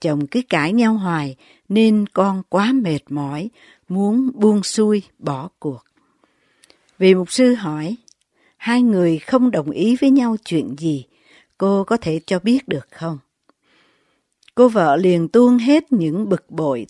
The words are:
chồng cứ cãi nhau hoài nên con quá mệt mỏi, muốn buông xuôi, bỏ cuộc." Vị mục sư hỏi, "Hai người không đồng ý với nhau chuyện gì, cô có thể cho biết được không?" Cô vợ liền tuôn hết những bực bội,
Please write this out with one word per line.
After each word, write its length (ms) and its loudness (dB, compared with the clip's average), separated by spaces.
chồng 260 -2
cứ 220 -4
cãi 240 0
nhau 220 2
hoài 420 -4
nên 380 2
con 420 -2
quá 240 0
mệt 360 -2
mỏi, 420 -8
muốn 460 0
buông 280 2
xuôi, 400 0
bỏ 300 -8
cuộc." 260 -10
Vị 160 6
mục 180 -2
sư 220 2
hỏi, 420 -6
"Hai 260 -2
người 360 2
không 320 0
đồng 200 -4
ý 260 0
với 140 2
nhau 340 2
chuyện 340 -4
gì, 260 -4
cô 260 0
có 120 -2
thể 300 -4
cho 120 -2
biết 300 0
được 220 -6
không?" 280 -10
Cô 140 6
vợ 280 2
liền 320 2
tuôn 300 4
hết 340 0
những 360 -2
bực 220 -4
bội, 400 -4